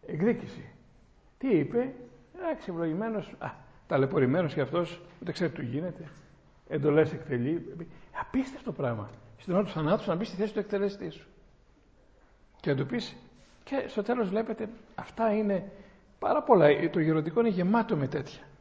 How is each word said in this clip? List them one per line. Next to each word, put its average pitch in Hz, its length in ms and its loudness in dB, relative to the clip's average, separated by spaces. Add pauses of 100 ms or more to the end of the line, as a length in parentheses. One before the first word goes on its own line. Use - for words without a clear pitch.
Εκδίκηση. - 640 -2 (680)
Τι 269 100 -4
είπε; 240 460 2 (440)
"Εντάξει, 320 320 -6
ευλογημένος, 175 680 -4
α, - 100 -8 (380)
ταλαιπωρημένος 139 680 2
κι 151 60 -2
αυτός, 165 420 -2 (200)
ούτε 165 100 -6
ξέρει 170 180 -2
τι - 140 -8
γίνεται. 156 400 -6 (640)
Εντολές 147 440 4
εκτελεί". 139 640 -4 (460)
Απίστευτο - 520 -4
πράγμα. 117 380 -4 (300)
Στην 180 140 -2
ώρα 202 100 4
του - 60 -4
θανάτου, 160 360 0
να 185 80 2
μπει 180 100 -2
στη 196 120 -10
θέση 202 160 0
του 220 60 -2
εκτελεστή 202 520 -2
σου. - 160 -20 (1300)
Και - 100 -2
να 139 60 2
του 131 100 -2
πεις, 240 300 -6 (480)
και 269 240 -2
στο - 140 -4
τέλος 233 260 0
βλέπετε, 214 400 -2 (260)
αυτά - 380 0
είναι 202 380 0 (480)
πάρα - 240 2
πολλά. 160 480 8
Το 170 100 2
γεροντικό 156 400 2
είναι 233 80 4
γεμάτο 202 480 2
με 139 120 0
τέτοια. - 340 -6 (180)